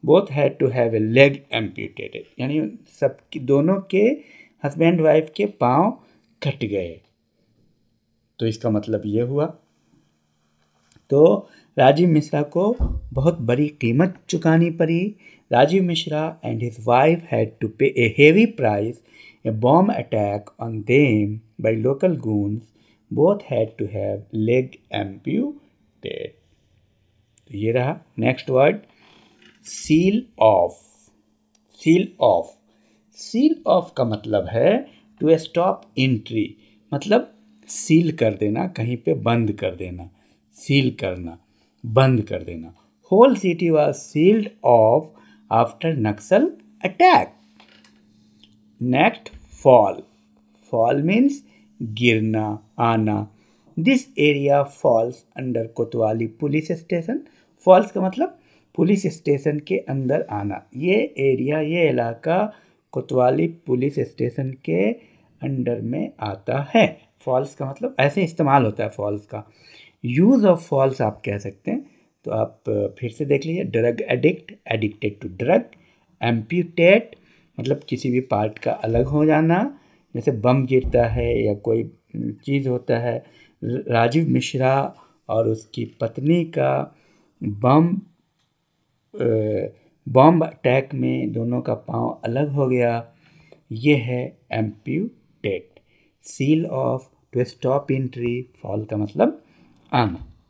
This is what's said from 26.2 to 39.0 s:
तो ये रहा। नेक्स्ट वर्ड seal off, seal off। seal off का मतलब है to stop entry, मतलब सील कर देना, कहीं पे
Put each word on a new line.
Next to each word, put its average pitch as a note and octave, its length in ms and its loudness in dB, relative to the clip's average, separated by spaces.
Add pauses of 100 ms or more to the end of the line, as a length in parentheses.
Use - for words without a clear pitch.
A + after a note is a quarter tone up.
तो G2+ 100 -14
ये A2 140 -2
रहा। B2+ 280 -2 (180)
नेक्स्ट B2+ 320 -2
वर्ड C#3 260 4 (920)
seal F3+ 500 2 (260)
off, F#2+ 320 4 (1040)
seal F3 260 4 (160)
off। F#2 280 2 (680)
seal D4 360 0 (140)
off E3+ 280 2
का B2+ 80 0
मतलब G#2+ 420 -4
है D#3+ 400 0 (340)
to D#3+ 180 4
stop F3 460 -2 (160)
entry, A2+ 460 -2 (480)
मतलब - 380 0 (340)
सील D#3+ 460 2
कर A2+ 220 0
देना, G#2+ 320 -4
कहीं B2 300 -6
पे D#3+ 180 -2